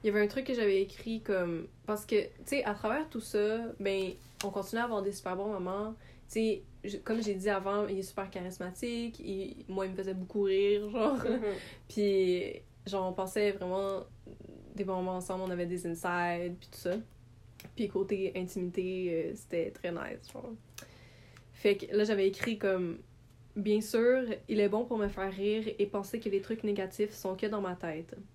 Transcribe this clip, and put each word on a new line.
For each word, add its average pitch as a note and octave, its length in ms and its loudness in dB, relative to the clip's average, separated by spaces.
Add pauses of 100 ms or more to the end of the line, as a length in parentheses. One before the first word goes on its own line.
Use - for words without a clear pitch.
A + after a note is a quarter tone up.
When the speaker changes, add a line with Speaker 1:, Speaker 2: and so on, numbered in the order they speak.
Speaker 1:
Il A3 40 4
y - 20 6
avait G#3 120 4
un G#3 60 6
truc C4 180 -2
que C4+ 80 0
j'avais G3+ 280 4
écrit A3 400 -4
comme, F3 460 0 (180)
parce G#3 200 -2
que, G#3 180 4
tu - 60 -6 (160)
sais, C#4 180 0
à G#3 100 0
travers A3 360 0
tout A3+ 120 -6
ça, G#3+ 380 2 (200)
ben, F#3+ 320 0 (320)
on G3+ 60 -2
continue G3+ 320 -2
à A#3+ 40 2
avoir G#3+ 180 0
des G3+ 80 0
super F#3 240 -6
bons G3 160 -4
moments. G3 420 -4 (340)
Tu - 60 -16
sais, A3 300 2 (200)
je, G3+ 140 -6
comme A3+ 260 0
j'ai G#3 120 0
dit F#3+ 140 0
avant, G3 380 2
il G3 120 0
est F#3+ 40 -4
super F#3+ 260 -6
charismatique, F#3+ 920 -4
et F#3+ 340 -6 (120)
moi, F#3+ 180 -2
il F#3+ 60 -4
me F#3 40 -6
faisait F#3+ 180 -2
beaucoup F#3 300 -2
rire, G3+ 460 4
genre. A#3+ 280 4
Speaker 2:
Mhm. A#3+ 240 0 (220)
Speaker 1:
<laughs> - 240 -16
Puis, F#3+ 760 2 (260)
genre, F#3+ 220 0
on F#3 40 -4
passait G3 380 2
vraiment G3 520 -2 (720)
des G3+ 80 -2
bons F#3 120 0
moments F#3 220 0
ensemble, F#3 300 -4
on F#3 40 -2
avait F3 160 0
des F3 200 -2
insides, F3 720 0
puis - 120 -20
tout - 80 -16
ça. F3+ 160 0 (800)
Puis G#3 120 -2
côté F#3+ 480 0
intimité, F#3 720 -2 (220)
euh, - 40 -6
c'était - 360 -2
très - 200 -6
nice, - 420 -8
genre. - 160 -10 (1040)
Fait G3+ 240 4
que - 180 -6
là, G#3 80 6
j'avais G3+ 240 4
écrit G#3 320 0
comme, « F#3 400 2 (560)
Bien G#3 260 4
sûr, A#3+ 440 4 (240)
il G#3 100 4
est G3+ 100 8
bon A3 160 2
pour A#3+ 140 -2
me G3+ 80 2
faire G3 260 -2
rire G#3 300 2 (160)
et G3+ 80 6
penser G3+ 320 -4
que A3+ 100 -2
les G3 120 2
trucs A3+ 220 -4
négatifs G3+ 500 0
sont F#3 220 -4
que G#3 120 -2
dans G#3 140 0
ma F3+ 140 -2
tête. » E3 380 -6 (220)